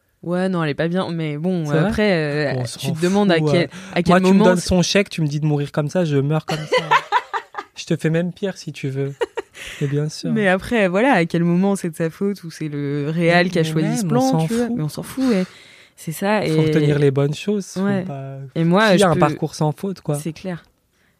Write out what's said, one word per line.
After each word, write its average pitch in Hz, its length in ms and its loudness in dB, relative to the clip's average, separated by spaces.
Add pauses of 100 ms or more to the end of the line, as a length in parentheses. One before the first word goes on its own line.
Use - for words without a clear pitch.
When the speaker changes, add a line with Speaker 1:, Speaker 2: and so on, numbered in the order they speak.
(240)
Speaker 1:
Ouais, 180 260 -2
non, 170 140 0
elle 151 60 0
est 139 60 -4
pas 160 120 -2
bien, 180 240 -2
mais 156 260 -4
bon, 170 280 -2
Speaker 2:
C'est 147 60 -4
vrai ? 160 80 2 (100)
Speaker 1:
après, 214 240 2
euh, 151 460 0
Speaker 2:
On 123 40 -2
Speaker 1:
tu 120 40 -4 (120)
Speaker 2:
s'en 135 140 -2
Speaker 1:
te 160 80 -6
demandes 196 300 2
à 165 80 4
Speaker 2:
fout, 151 120 2
Speaker 1:
quel, 170 120 4
Speaker 2:
euh. 143 40 -2 (260)
Speaker 1:
à 175 100 0
quel 175 80 4
Speaker 2:
Moi, 180 80 8
tu 185 80 4
me 190 60 6
Speaker 1:
moment 190 120 6
Speaker 2:
donnes 180 140 6
Speaker 1:
c'est - 80 -8
Speaker 2:
son 180 160 4
chèque, 196 260 0
tu - 120 -6
me 156 60 0
dis 147 120 -4
de 151 80 -2
mourir 143 240 0
comme 147 180 -2
ça, 180 160 0
je 147 120 0
meurs 147 280 0
comme 160 140 -4
ça. 156 300 0
Speaker 1:
<laughs> - 840 -4
Speaker 2:
Je - 100 -16
te 170 100 0
fais 156 160 0
même 170 200 0
pire 190 260 -8
si - 140 -12
tu 143 180 -8
veux. 139 260 -4 (640)
Mais 143 60 0
bien 147 200 -2
sûr. - 240 -6
Speaker 1:
Mais 220 160 2
après, 196 400 0
voilà, 220 260 2
à 170 120 4
quel 170 180 0
moment 185 320 2
c'est 180 140 -6
de 156 60 -10
sa 165 160 -2
faute 202 320 -6
ou 165 80 -14
c'est 156 160 -10
le 143 420 -4
réal 175 400 2
qui 170 80 -2
a 160 60 2
Speaker 2:
Mais 160 80 0
Speaker 1:
choisi 160 260 0
ce 240 60 -2
Speaker 2:
même, 170 80 -2
Speaker 1:
plan, 247 100 4
Speaker 2:
on 262 180 2
s'en 165 80 0
Speaker 1:
tu 226 60 -4
vois. 233 140 0
Speaker 2:
fout. 233 80 -4
Speaker 1:
Mais 156 80 -4
on 151 60 -4
s'en - 140 -8
fout, 262 260 -6
ouais. 185 160 2 (500)
C'est - 160 -10
ça, 196 300 -2
Speaker 2:
Faut 151 60 -2
Speaker 1:
et 156 200 2
Speaker 2:
retenir 151 320 2
les 143 100 4
bonnes 139 240 0
choses, 202 320 -4
faut - 160 -8
Speaker 1:
Ouais. 196 220 0
Speaker 2:
pas 135 340 -10 (160)
Speaker 1:
Et 165 120 0
moi, 196 260 4
Speaker 2:
Qui 185 80 6
Speaker 1:
je 202 60 6
Speaker 2:
a 175 40 4
un 156 60 4
Speaker 1:
peux 185 40 2
Speaker 2:
parcours 151 360 0
sans 151 160 0
faute, 190 300 -8
quoi. 151 140 -4
Speaker 1:
C'est 147 180 -6
clair. 180 300 -10 (560)